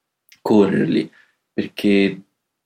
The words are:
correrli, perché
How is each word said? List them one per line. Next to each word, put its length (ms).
correrli, 720
perché 680